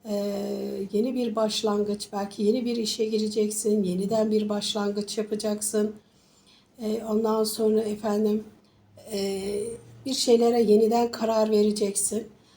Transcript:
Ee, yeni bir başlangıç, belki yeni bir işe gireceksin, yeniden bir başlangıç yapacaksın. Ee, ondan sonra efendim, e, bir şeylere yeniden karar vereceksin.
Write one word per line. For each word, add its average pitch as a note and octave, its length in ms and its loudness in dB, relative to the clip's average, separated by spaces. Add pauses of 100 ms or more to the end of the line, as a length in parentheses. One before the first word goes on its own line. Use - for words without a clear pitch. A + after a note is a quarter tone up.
Ee, G3+ 840 -4
yeni A#3+ 240 0
bir A#3 200 -2
başlangıç, G#3 760 -2
belki G3+ 300 -6
yeni A#3 220 2
bir A#3+ 120 -2
işe A3 280 -2
gireceksin, G#3+ 760 0
yeniden G3+ 480 0
bir G#3+ 180 2
başlangıç G3+ 680 -4
yapacaksın. G#3+ 800 -2 (840)
Ee, A3 300 -6
ondan A3 340 2
sonra A3 380 2
efendim, G#3+ 600 0 (680)
e, G3 300 -4 (640)
bir C4+ 80 -4
şeylere A#3 480 4
yeniden A3+ 500 6
karar A3 400 2
vereceksin. G#3 760 2 (300)